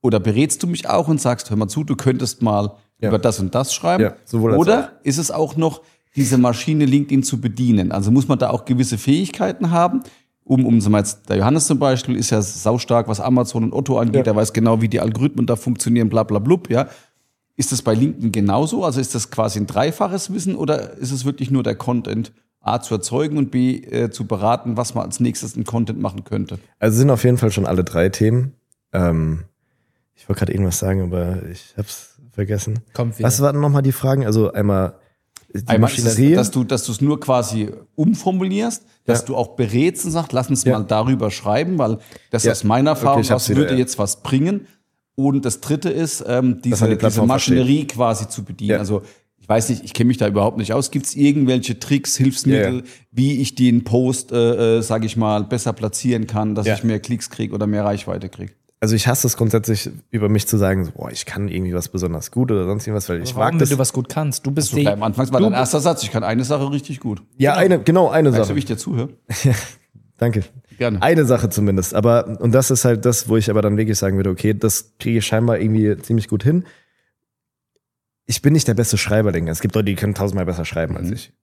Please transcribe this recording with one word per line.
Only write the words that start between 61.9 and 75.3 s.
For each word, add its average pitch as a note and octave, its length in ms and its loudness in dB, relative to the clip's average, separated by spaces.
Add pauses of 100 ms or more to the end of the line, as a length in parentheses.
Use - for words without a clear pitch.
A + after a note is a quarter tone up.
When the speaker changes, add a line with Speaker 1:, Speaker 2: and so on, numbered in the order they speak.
Speaker 2:
gut“ A#2+ 220 0
oder F#2+ 140 0
sonst G#2 200 -4
irgendwas, G#2+ 220 -4
weil F2 140 -4
Speaker 3:
Aber - 20 -8
Speaker 2:
ich E2+ 120 -10
Speaker 3:
warum, G#2+ 100 2
Speaker 2:
mag C3 80 2
Speaker 3:
wenn E3 60 0
Speaker 2:
das. C3 100 4
Speaker 3:
du C#3 80 0
was C3 160 0
gut B2 160 -4
kannst? D3+ 360 -4
Du C3+ 60 -2
bist C#3 160 -2
Speaker 1:
Also B2+ 80 -6
Speaker 3:
der C#3+ 80 2
Speaker 1:
gleich G#2 120 2
am G#2 80 -4
Anfang A#2 280 -2
war C3 80 2
Speaker 3:
du G3+ 60 6
Speaker 1:
dein G#3 80 2
erster B2+ 260 0
Satz, D#3+ 240 0
„Ich - 80 -8
kann A2 140 -2
eine A2+ 180 0
Sache C#3 260 -2
richtig C#3+ 300 -6
gut.“ G#2 240 -8 (140)
Speaker 2:
Ja, C#3 160 4
Speaker 1:
Genau. F#3 100 4
Speaker 2:
eine, F#3 200 4
genau, E3 260 4
eine D3+ 220 4
Speaker 1:
Weißt A2+ 100 2
du, - 20 4
Speaker 2:
Sache. G2 120 -2
Speaker 1:
wie - 40 0
ich - 60 -4
dir G#2+ 120 -6
zuhöre? B2 320 -4 (200)
Speaker 2:
<laughs> - 140 -6
Ja, C3 100 4 (640)
danke. A2+ 240 0 (360)
Speaker 1:
Gerne. G#2+ 240 -2
Speaker 2:
Eine D#3 240 4
Sache A#2 240 2
zumindest. G2 460 0
Aber, A#2 460 2
und A#2 120 2
das C3 160 4
ist B2+ 160 0
halt A#2 200 2
das, - 240 0
wo A2 80 4
ich G#2+ 120 0
aber G#2+ 120 2
dann G#2 160 0
wirklich G#2+ 200 0
sagen G2 200 0
würde, F#2+ 120 0
„Okay, G#2 240 0
das - 460 -2
kriege A2+ 200 0
ich G2+ 60 -2
scheinbar A2 340 2